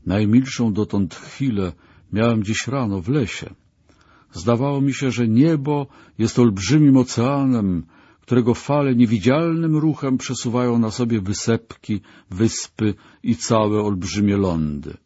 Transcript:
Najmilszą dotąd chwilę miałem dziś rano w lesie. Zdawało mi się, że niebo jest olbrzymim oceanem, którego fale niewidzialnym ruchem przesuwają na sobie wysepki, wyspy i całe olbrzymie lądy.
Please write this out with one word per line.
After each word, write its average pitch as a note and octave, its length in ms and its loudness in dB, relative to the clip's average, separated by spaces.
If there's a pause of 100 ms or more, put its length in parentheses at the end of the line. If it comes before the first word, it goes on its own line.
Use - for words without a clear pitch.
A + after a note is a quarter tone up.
Najmilszą G#2+ 640 2
dotąd G2+ 420 -2
chwilę G2+ 580 -4 (400)
miałem A2 320 0
dziś G#2 240 -4
rano A#2 320 -4
w E2+ 80 -10
lesie. C3 460 -4 (800)
Zdawało A#2+ 480 -2
mi C3+ 140 0
się, C3 160 -2
że A#2 180 -2
niebo C#3+ 580 2 (320)
jest A2 200 0
olbrzymim B2 580 4
oceanem, B2 920 0 (340)
którego A#2+ 340 2
fale C#3 400 0
niewidzialnym D3 840 2
ruchem C#3+ 420 0
przesuwają A#2+ 600 -2
na A2+ 120 2
sobie A#2 300 0
wysepki, G#2 800 -4 (300)
wyspy G#2+ 640 -2 (280)
i A#2 140 0
całe G#2+ 460 2
olbrzymie G2+ 540 0
lądy. D#2+ 680 -2